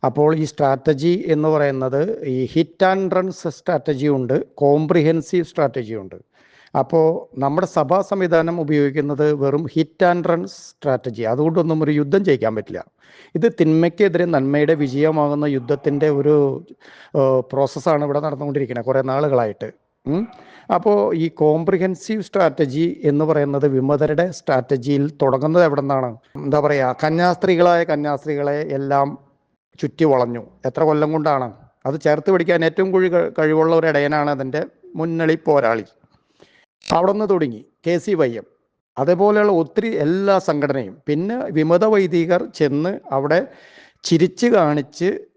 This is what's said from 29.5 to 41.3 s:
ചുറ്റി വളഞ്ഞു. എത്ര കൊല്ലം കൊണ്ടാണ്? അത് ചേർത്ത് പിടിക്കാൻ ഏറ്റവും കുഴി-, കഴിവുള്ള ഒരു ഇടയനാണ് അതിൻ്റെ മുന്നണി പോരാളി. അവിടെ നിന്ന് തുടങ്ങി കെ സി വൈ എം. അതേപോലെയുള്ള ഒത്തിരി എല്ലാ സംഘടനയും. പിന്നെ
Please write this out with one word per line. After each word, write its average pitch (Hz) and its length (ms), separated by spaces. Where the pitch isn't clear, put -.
ചുറ്റി 151 260
വളഞ്ഞു. 120 380
എത്ര 131 180
കൊല്ലം 151 280
കൊണ്ടാണ്? 143 420
അത് 143 160
ചേർത്ത് 151 300
പിടിക്കാൻ 175 340
ഏറ്റവും 190 260
കുഴി-, 175 480
കഴിവുള്ള 160 360
ഒരു 160 120
ഇടയനാണ് 147 440
അതിൻ്റെ 139 340
മുന്നണി 165 500
പോരാളി. 117 400
അവിടെ 180 200
നിന്ന് 208 180
തുടങ്ങി 151 360
കെ 175 100
സി 196 160
വൈ 151 180
എം. 107 120
അതേപോലെയുള്ള 202 540
ഒത്തിരി 180 440
എല്ലാ 190 440
സംഘടനയും. 139 580
പിന്നെ 196 440